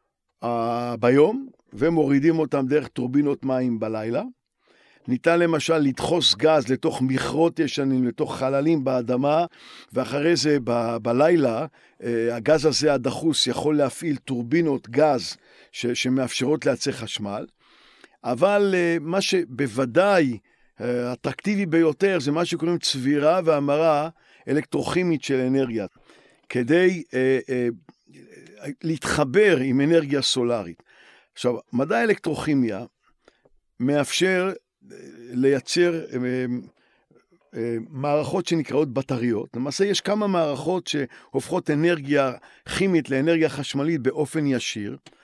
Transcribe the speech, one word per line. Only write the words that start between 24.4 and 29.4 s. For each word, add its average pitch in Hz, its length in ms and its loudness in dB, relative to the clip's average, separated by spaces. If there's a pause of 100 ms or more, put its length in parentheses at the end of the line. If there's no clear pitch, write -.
אלקטרוכימית 156 760 -2
של 135 160 -2
אנרגיה, 127 460 0 (640)
כדי, 165 540 2 (100)
אה, 131 260 2 (100)
אה, 123 180 -2 (1160)
להתחבר 160 720 2